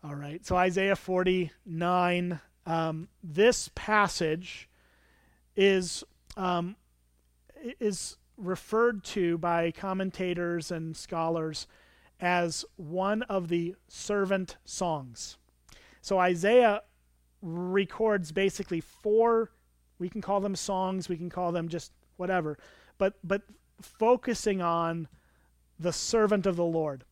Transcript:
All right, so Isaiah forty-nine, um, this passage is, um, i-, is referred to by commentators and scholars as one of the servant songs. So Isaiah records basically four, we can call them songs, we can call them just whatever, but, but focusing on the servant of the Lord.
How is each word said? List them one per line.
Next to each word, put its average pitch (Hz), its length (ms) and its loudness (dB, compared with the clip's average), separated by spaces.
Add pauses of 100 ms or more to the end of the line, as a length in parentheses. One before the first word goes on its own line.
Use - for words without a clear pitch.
All 147 100 -10
right, 143 320 -12
so 185 80 -2
Isaiah 185 400 4
forty-nine, 180 1400 0 (280)
um, 165 420 -2 (120)
this 190 540 2
passage 180 960 0 (880)
is, 190 480 2 (320)
um, 180 400 -2 (880)
i-, 240 160 -10
is 208 360 -4 (200)
referred 214 680 -2
to 170 360 -2
by 170 340 0
commentators 180 1000 -4
and 160 260 -8
scholars 165 680 -4 (540)
as 175 440 0 (120)
one 190 460 -2
of 190 260 -2
the 170 260 0 (140)
servant 196 760 -2
songs. 143 720 -6 (640)
So 196 180 0
Isaiah 202 640 6 (600)
records 185 880 0
basically 190 500 -2
four, 226 720 2 (480)
we 180 100 -4
can 208 120 -8
call 196 180 0
them 196 160 -2
songs, 190 540 -4
we 180 80 -4
can 170 120 -8
call 175 220 -4
them 170 180 -2
just 165 220 -8 (260)
whatever, 180 400 -2 (420)
but, 196 160 2 (100)
but 196 180 -2 (400)
focusing 220 800 0
on 165 460 0 (680)
the 165 160 -2
servant 208 540 2
of 185 80 2
the 175 100 2
Lord. 156 480 -2